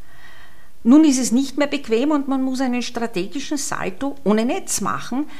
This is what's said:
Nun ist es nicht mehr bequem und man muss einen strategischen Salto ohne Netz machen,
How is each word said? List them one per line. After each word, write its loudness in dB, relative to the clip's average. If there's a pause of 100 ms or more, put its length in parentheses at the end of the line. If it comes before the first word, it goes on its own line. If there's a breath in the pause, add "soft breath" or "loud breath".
(880 soft breath)
Nun 8
ist 4
es 0
nicht 0
mehr 2
bequem 2
und 0
man 0
muss -2
einen 0
strategischen -4
Salto -4
ohne 4
Netz -4
machen, -4